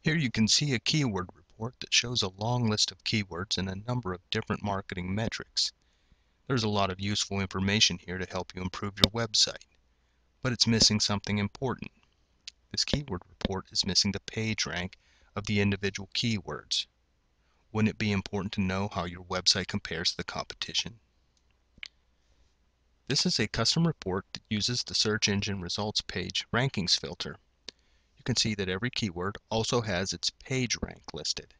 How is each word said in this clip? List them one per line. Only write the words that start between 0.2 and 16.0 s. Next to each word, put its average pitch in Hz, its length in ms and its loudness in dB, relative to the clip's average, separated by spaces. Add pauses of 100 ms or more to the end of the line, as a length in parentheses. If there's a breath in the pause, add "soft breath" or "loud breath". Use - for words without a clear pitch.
can 110 160 4
see 147 260 4
a 113 60 0
keyword 107 560 2
report - 420 -10
that - 160 -6
shows 120 280 2
a 95 140 0
long 117 320 2
list 107 220 2
of - 140 -20
keywords 98 540 -2
and 95 100 0
a 98 200 -8
number 123 240 -2
of - 180 -10
different - 340 -2
marketing 95 500 -2
metrics. - 580 -2 (760)
There's 123 160 2
a 107 40 2
lot 101 220 2
of 92 100 -6
useful 98 400 0
information 95 640 4
here 92 140 -6
to 90 120 -4
help 92 260 -6
you 92 60 -6
improve 98 360 -4
your 110 260 2
website, - 400 0 (760)
but 123 100 0
it's - 140 2
missing 110 320 6
something 104 400 0
important. - 540 -4 (800)
This - 120 0
keyword 131 440 -2
report - 420 -8
is - 160 -2
missing 92 260 2
the 98 80 -2
page 110 460 -4
rank 87 320 -6 (360 soft breath)
of 104 120 -4
the 104 140 4
individual 98 540 0